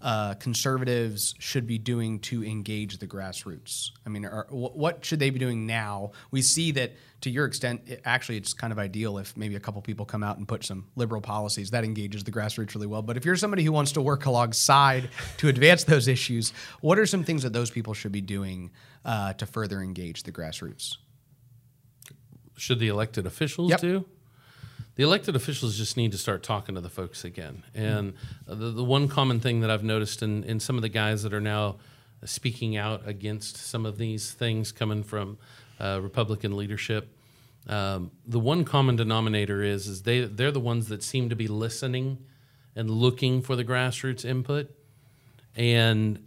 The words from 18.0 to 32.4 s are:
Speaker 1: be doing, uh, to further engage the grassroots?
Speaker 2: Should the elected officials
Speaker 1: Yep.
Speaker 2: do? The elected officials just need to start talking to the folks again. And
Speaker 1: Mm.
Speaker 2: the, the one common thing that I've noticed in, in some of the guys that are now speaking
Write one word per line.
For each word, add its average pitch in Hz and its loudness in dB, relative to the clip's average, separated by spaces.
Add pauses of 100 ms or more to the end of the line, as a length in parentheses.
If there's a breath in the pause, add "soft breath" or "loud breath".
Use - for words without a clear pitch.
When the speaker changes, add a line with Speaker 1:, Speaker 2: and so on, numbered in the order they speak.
Speaker 1:
be 101 -2
doing, 95 -6 (340 loud breath)
uh, 101 -2
to 101 -8
further 101 -4
engage 90 -8
the - -12
grassroots? - -10 (1600)
Speaker 2:
Should 123 0
the 113 2
elected 104 -2
officials 156 -2
Speaker 1:
Yep. 170 4
Speaker 2:
do? 185 0 (880 loud breath)
The 131 2
elected 175 4
officials 120 -2
just 110 -4
need 113 4
to 98 -4
start 92 -2
talking 101 -4
to 90 -6
the 87 -10
folks - -8
again. 87 -12 (100)
And 104 0
Speaker 1:
Mm. - -12
Speaker 2:
the, 113 -4
the 113 -4
one 135 4
common 131 2
thing 117 2
that 110 2
I've 107 0
noticed 110 -2
in, 107 -2
in 113 -4
some 131 -4
of 120 -2
the 110 -2
guys 107 0
that 104 -4
are 104 -2
now 104 -2 (480 loud breath)
speaking 113 -4